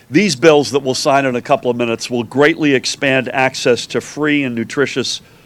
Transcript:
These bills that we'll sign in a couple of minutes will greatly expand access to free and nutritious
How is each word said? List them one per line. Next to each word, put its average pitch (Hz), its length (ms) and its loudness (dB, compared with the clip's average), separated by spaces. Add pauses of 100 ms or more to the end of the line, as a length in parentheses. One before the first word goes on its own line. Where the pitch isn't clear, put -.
These 147 300 2
bills 147 320 4
that 135 120 -2
we'll 127 140 -2
sign 139 280 2
in 127 100 -2
a 120 60 -4
couple 127 280 0
of 120 80 0
minutes 117 320 -2
will 120 140 -2
greatly 147 500 2
expand 131 580 0
access 127 580 0
to 120 120 -4
free 147 420 -2
and 123 120 -4
nutritious 117 680 -4 (240)